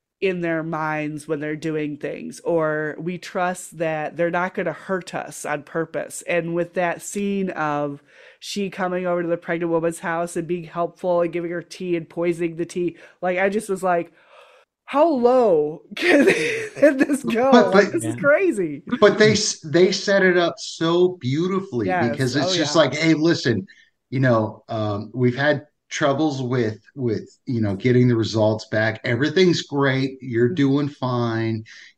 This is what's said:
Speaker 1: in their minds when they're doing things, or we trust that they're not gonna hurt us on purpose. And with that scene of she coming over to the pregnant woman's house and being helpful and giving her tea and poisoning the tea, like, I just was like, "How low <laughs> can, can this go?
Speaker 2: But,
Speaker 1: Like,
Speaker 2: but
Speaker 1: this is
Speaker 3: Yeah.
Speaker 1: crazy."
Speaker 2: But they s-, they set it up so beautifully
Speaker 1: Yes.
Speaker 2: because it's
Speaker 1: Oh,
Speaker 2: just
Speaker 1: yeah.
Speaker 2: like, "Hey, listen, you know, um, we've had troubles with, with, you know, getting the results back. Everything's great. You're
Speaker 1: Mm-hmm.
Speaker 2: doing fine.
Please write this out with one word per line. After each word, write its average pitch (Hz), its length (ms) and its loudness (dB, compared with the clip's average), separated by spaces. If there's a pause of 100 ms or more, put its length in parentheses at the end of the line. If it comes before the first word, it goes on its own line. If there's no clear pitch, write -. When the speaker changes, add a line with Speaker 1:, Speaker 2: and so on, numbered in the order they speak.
(200)
Speaker 1:
in 185 220 -2
their 165 220 -2
minds 156 640 -6
when 151 120 -4
they're 151 160 -6
doing 151 400 -6
things, 147 440 -10
or 156 600 -2
we 175 200 -8
trust 180 580 -6
that 160 400 -4
they're 170 140 0
not 180 240 -4
gonna 175 180 -4
hurt 185 400 -6
us - 320 -10
on 147 160 -6
purpose. - 640 -8
And 170 320 -2
with 170 180 -4
that 170 300 -2
scene 202 480 -2
of 147 500 -4 (380)
she 196 320 -6
coming 185 340 -4
over 175 160 -2
to 170 60 -4
the 170 100 0
pregnant 170 340 -4
woman's 165 280 0
house 170 360 -4
and 160 120 -4
being 175 160 -6
helpful 175 580 -2
and 170 100 0
giving 170 200 -6
her 175 100 -6
tea 180 340 -4
and 170 140 -6
poisoning 170 460 -2
the 170 100 -4
tea, 175 320 -4 (240)
like, 180 160 -2
I 190 120 2
just 208 200 -4
was 185 140 -4
like, 175 280 0 (760)
"How 294 220 2
low 233 840 4
<laughs> 202 60 -16
can, 320 300 4 (500)
can 277 220 6
this 277 260 2
go? 233 280 2
Speaker 2:
But, 202 220 6
Speaker 1:
Like, 196 120 6
Speaker 2:
but - 60 -8
Speaker 1:
this - 160 -2
is - 80 -4
Speaker 3:
Yeah. - 0 -
Speaker 1:
crazy." 247 680 2 (160)
Speaker 2:
But 208 200 6
they 214 140 6
s-, - 280 -2
they 170 300 4
set 196 320 2
it 180 140 4
up 170 220 2
so 175 600 0
beautifully 147 680 -2
Speaker 1:
Yes. 117 240 0
Speaker 2:
because 127 240 -2
it's - 180 0
Speaker 1:
Oh, - 20 0
Speaker 2:
just - 200 -2
Speaker 1:
yeah. 165 60 6
Speaker 2:
like, 139 140 4
"Hey, 160 180 4
listen, 147 540 2 (420)
you 127 100 -4
know, 113 500 0
um, 107 440 -4
we've 123 220 0
had 139 320 0 (220)
troubles 143 520 0
with, 120 380 -2 (160)
with, 113 340 -4 (160)
you 117 160 -2
know, 101 140 -2
getting 123 340 4
the 117 60 4
results 107 540 0
back. 110 360 0
Everything's 156 560 2
great. 135 600 -2
You're 120 280 2
Speaker 1:
Mm-hmm. - 60 -4
Speaker 2:
doing 139 340 2
fine. 117 760 -2 (340)